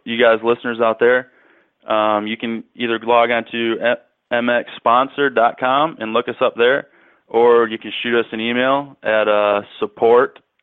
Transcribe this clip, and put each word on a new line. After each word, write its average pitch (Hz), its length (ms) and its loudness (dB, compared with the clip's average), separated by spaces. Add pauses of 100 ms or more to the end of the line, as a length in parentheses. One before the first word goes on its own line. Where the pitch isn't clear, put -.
you 117 140 -6
guys, 113 220 4
listeners 117 380 -4
out 113 200 0
there, 123 320 2 (540)
um, 107 420 0
you 113 100 -6
can 113 260 -8 (120)
either 117 280 -4
log 117 260 2
on 117 220 -2
to 117 440 -2 (360)
M 120 180 -2
X 120 280 -2
sponsor 135 520 0
dot 117 300 0
com 139 400 -2
and 110 140 -8
look 120 160 -2
us 117 120 -10
up 120 140 -2
there, 123 320 0 (400)
or 117 400 4
you 110 100 -8
can 110 140 -14 (100)
shoot 117 160 -2
us 113 140 0
an 110 80 -8
email 131 640 -2
at, 107 240 0
uh, 104 340 2 (180)
support 117 600 2 (240)